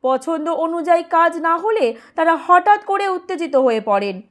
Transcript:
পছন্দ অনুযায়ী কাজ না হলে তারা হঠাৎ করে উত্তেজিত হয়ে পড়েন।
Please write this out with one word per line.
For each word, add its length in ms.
পছন্দ 440
অনুযায়ী 380
কাজ 280
না 160
হলে 280
তারা 180
হঠাৎ 380
করে 240
উত্তেজিত 480
হয়ে 260
পড়েন। 340